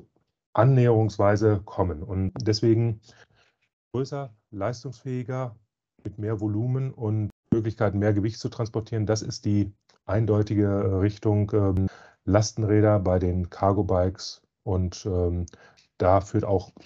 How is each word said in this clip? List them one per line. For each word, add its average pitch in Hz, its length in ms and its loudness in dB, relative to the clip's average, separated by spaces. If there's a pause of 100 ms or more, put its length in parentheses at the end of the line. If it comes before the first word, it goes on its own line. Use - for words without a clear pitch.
(540)
annäherungsweise 110 1120 4
kommen. 90 400 -4
Und 95 380 -4
deswegen 113 580 0 (960)
größer, 135 420 -6 (160)
leistungsfähiger, 123 1040 -8 (480)
mit 101 160 -12
mehr 107 220 -4
Volumen 123 520 -2
und 107 360 -4 (240)
Möglichkeiten, 107 460 0
mehr 104 140 2
Gewicht 104 260 -2
zu 127 100 -8
transportieren, 110 560 -4
das 107 160 0
ist - 240 -10
die 104 260 0 (340)
eindeutige 101 960 0
Richtung, 104 540 0
ähm, 95 340 2 (380)
Lastenräder 104 720 2
bei 92 180 2
den 90 320 0
Cargo-Bikes. 95 920 -2 (220)
Und, 92 420 -4
ähm, 87 400 -2 (520)
da 95 240 4
führt 104 240 -2
auch 98 260 -2 (140)